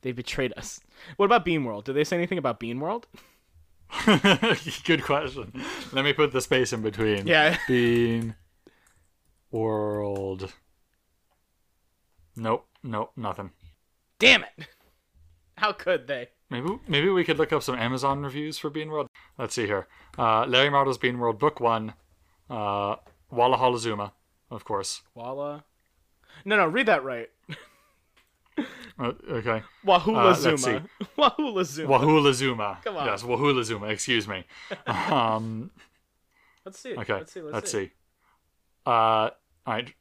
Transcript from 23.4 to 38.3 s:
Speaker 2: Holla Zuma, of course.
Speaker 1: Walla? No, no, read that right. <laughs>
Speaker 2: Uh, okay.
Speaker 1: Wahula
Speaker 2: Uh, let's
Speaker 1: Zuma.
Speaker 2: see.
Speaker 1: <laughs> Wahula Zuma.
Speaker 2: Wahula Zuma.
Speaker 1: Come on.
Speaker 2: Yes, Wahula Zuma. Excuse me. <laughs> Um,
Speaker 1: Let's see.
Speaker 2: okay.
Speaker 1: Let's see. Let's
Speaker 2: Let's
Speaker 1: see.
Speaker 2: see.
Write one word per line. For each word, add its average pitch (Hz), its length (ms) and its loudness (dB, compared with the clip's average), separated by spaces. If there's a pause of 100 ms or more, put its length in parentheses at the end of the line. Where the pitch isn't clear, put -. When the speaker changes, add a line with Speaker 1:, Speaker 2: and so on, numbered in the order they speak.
Speaker 2:
Holla 123 220 2
Zuma, 104 340 -6 (380)
of 110 140 -14
course. 98 360 -6 (140)
Speaker 1:
Walla? 143 480 -10 (840)
No, 208 120 2
no, 180 100 6
read 208 200 2
that 160 160 4
right. 120 260 -8 (200)
<laughs> 156 80 -12 (1400)
Speaker 2:
Uh, 120 120 -2 (160)
okay. 113 360 -2 (200)
Speaker 1:
Wahula 196 340 4
Speaker 2:
Uh, 120 80 6
let's - 160 6
Speaker 1:
Zuma. - 180 2
Speaker 2:
see. 123 200 0 (200)
Speaker 1:
<laughs> - 180 -10
Wahula 247 480 2
Zuma. 147 320 -8
Speaker 2:
Wahula 147 360 6
Zuma. 117 500 -2
Speaker 1:
Come 202 140 -8
on. 139 100 -2
Speaker 2:
Yes, 104 160 -2
Wahula 123 400 2
Zuma. 107 240 -6
Excuse 107 400 -2
me. 92 160 -8 (220)
<laughs> - 200 -14
Um, 113 840 -2 (920)
Speaker 1:
Let's 190 160 -18
see. 247 160 -12
Speaker 2:
okay. 110 180 -4
Speaker 1:
Let's - 200 -6
see. 185 80 -14
Let's 151 140 -12
Speaker 2:
Let's - 160 -6
Speaker 1:
see. 98 160 -4
Speaker 2:
see. - 40 -20 (920)